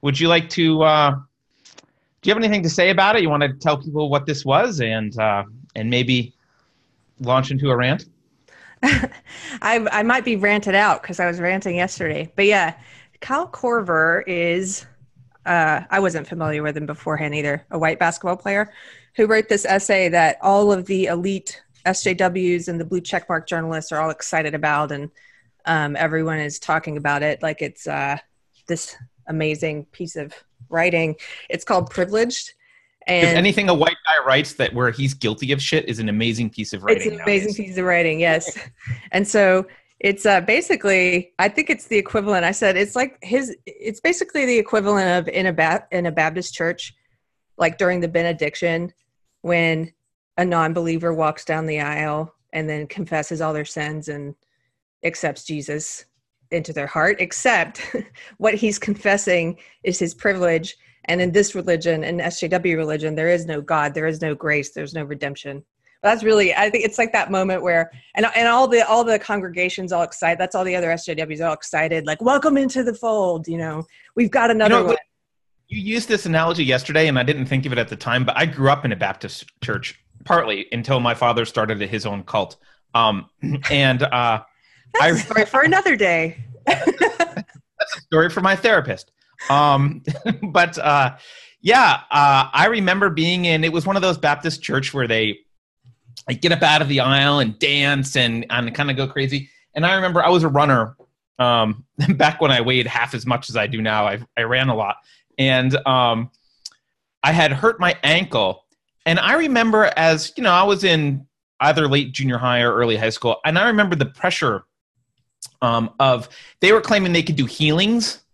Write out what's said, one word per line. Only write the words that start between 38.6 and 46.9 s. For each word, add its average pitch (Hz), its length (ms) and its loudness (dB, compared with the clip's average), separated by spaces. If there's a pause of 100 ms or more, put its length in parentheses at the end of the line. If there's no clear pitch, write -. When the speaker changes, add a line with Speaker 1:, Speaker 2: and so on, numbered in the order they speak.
Speaker 2:
<laughs> - 260 -10
And 202 160 -2
so 190 400 4 (320)
it's, 196 260 -2
uh, 196 160 4
basically, 190 960 0
I 190 120 2
think 302 200 -4
it's 285 160 -2
the 220 120 0
equivalent. 202 480 0
I 180 60 2
said, 196 260 0
it's 202 180 -2
like 254 280 -4
his, 247 320 -2 (120)
it's - 320 -12
basically 320 460 -2
the 247 120 2
equivalent 202 500 0
of 180 260 0
in 185 120 0
a 185 80 0
ba-, 160 380 0
in 175 160 -2
a 160 40 -2
Baptist 160 440 -4
church, 170 400 -6 (600)